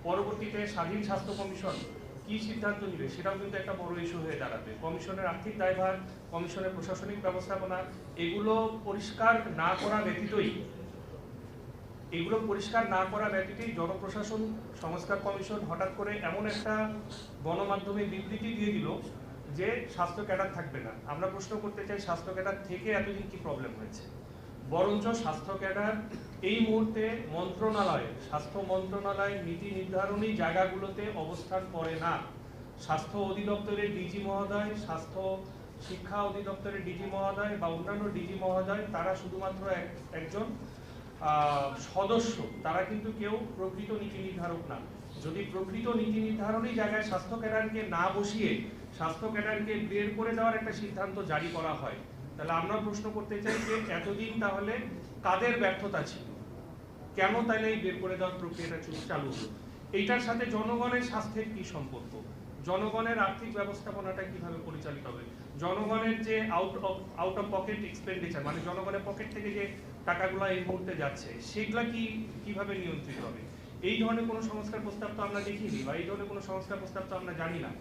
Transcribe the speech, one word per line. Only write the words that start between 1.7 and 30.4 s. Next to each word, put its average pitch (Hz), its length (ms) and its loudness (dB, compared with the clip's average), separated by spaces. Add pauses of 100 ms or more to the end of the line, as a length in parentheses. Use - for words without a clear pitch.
কী 214 120 0
সিদ্ধান্ত 208 440 0
নেবে, 156 260 -2
সেটাও 185 240 -2
কিন্তু 196 240 -2
একটা 190 160 -2
বড় 175 300 -2
ইস্যু 170 140 -2
হয়ে 156 220 -2
দাঁড়াবে। 113 320 -4 (100)
কমিশনের 185 440 -2
আর্থিক 185 320 -2
দায়ভার, 185 360 4 (380)
কমিশনের 175 380 -2
প্রশাসনিক 190 520 -4
ব্যবস্থাপনা, 185 640 0 (340)
এগুলো 214 680 4
পরিষ্কার 214 580 6 (160)
না 170 240 6
করা 208 240 4
ব্যতীতই, 214 580 2 (1500)
এগুলো 202 360 2
পরিষ্কার 208 420 4
না 190 220 6
করা 208 180 2
ব্যতীতই 202 420 0
জনপ্রশাসন 202 840 0 (280)
সংস্কার 180 360 0
কমিশন 196 420 -2 (100)
হঠাৎ 180 280 0
করে 208 260 -2
এমন 196 240 0
একটা 214 460 0 (500)
গণমাধ্যমে 196 600 2
বিবৃতি 196 340 -2
দিয়ে 208 360 2
দিল 147 140 2 (680)
যে 208 380 0
স্বাস্থ্য 170 320 0
ক্যাডার 185 280 2
থাকবে 143 260 -4
না। 117 100 -4 (180)
আমরা 156 200 0
প্রশ্ন 196 320 -2
করতে 202 280 -4
চাই, 202 120 -2
স্বাস্থ্য 175 340 -2
ক্যাডার 190 200 0 (140)
থেকে 214 240 -2
এতদিন 202 400 2
কি 185 120 -8
প্রবলেম 131 360 -4
হয়েছে? - 220 -8 (680)
বরঞ্চ 202 380 6
স্বাস্থ্য 196 500 0
ক্যাডার 196 360 2 (480)
এই 220 180 4
মুহূর্তে 220 720 4
মন্ত্রণালয়, 185 760 4 (220)
স্বাস্থ্য 190 400 -2
মন্ত্রণালয় 196 760 2
নীতি 180 320 -2
নির্ধারণী 196 580 2
জায়গাগুলোতে 185 840 2